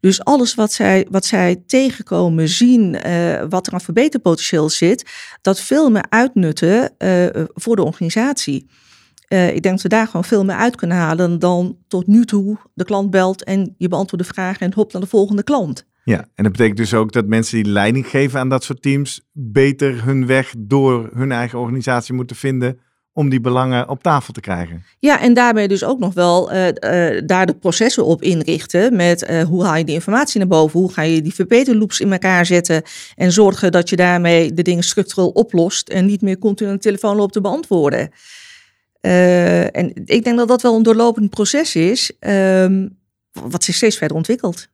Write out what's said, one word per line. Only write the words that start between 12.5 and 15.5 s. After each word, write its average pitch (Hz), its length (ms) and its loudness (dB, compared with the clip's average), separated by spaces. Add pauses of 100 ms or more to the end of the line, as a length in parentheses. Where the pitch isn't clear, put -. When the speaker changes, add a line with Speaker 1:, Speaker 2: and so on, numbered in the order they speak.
Speaker 1:
de 180 100 -6
klant 196 260 -2
belt 190 340 0
en 196 340 -4
je 180 100 -4
beantwoordt 180 400 -4
de - 60 -14
vraag 185 260 -6
en 180 140 -4
hop 214 200 -2
naar 185 80 -6
de 190 60 -8
volgende 202 360 0
klant. 214 420 -4 (180)